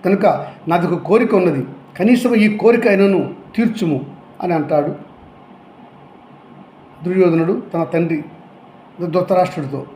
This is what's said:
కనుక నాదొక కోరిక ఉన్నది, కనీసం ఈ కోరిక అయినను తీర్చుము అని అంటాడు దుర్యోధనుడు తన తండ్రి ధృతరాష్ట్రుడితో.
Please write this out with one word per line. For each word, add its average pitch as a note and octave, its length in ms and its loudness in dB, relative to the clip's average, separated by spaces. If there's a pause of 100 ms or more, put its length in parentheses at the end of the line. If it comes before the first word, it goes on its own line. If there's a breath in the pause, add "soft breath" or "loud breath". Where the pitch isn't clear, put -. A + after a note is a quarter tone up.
కనుక F#3+ 420 2 (220 loud breath)
నాదొక E3+ 340 0
కోరిక G#3+ 320 2
ఉన్నది, E3 320 0 (320)
కనీసం A#3+ 360 2
ఈ G#3+ 220 2
కోరిక A#3 320 2
అయినను G3 460 2 (220)
తీర్చుము E3 440 -2 (420)
అని F3+ 120 -2
అంటాడు D3 560 -2 (1900)
దుర్యోధనుడు F3+ 580 2 (120)
తన C3+ 100 -2
తండ్రి E3 400 -2 (760)
ధృతరాష్ట్రుడితో. F3 960 -2